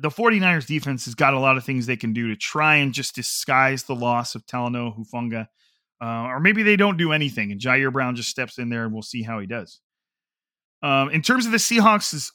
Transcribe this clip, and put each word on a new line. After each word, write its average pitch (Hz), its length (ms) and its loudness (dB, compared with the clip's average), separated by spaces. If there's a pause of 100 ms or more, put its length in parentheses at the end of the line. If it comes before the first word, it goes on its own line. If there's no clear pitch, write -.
the 151 80 -2
forty-niners 185 560 2
defense 143 380 -2
has 120 100 -10
got 139 200 4
a 131 40 0
lot 131 180 4
of 123 60 -4
things 127 240 -2
they 123 100 -2
can 113 180 -2
do 117 160 -2
to 107 60 -4
try 151 400 2
and 139 160 2
just 131 220 -6
disguise 131 680 0
the 135 100 -6
loss 120 400 -2
of 113 120 -12
Talanoa 120 520 -4
Hufanga. 113 480 -6 (560)
Uh, 117 240 -6
or 127 140 -6
maybe 208 240 4
they 208 100 6
don't 196 220 4
do 160 160 0
anything 120 400 -2
and 101 80 -8
Jair 131 320 2
Brown 127 240 -2
just 117 120 -8
steps 123 300 -8
in 120 120 -6
there 117 140 -4
and 110 80 -4
we'll 110 100 -8
see 113 200 -8
how 113 160 -6
he 98 80 -8
does. 107 340 -10 (1000)
Um, 135 280 2
in 156 120 0
terms 247 240 2
of 220 60 -2
the 233 60 4
Seahawks' 214 760 2